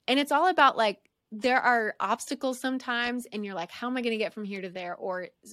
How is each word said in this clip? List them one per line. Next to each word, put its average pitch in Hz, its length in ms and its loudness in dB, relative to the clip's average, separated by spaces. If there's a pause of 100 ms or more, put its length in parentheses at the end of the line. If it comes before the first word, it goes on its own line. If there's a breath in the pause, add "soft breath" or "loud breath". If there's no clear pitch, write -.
And 262 140 4
it's 285 140 2
all 330 160 6
about, 320 260 6
like, 208 340 0 (220)
there 247 300 2
are 233 400 2
obstacles 247 580 -4
sometimes, 247 720 -4
and 208 140 -6
you're 196 100 -8
like, 175 160 -8
"How - 160 -8
am 254 80 -4
I 254 60 -2
gonna 226 160 -2
get 214 160 -2
from 214 100 -10
here 196 180 -8
to 190 80 -8
there?" 175 240 -8
or 185 360 -8 (240)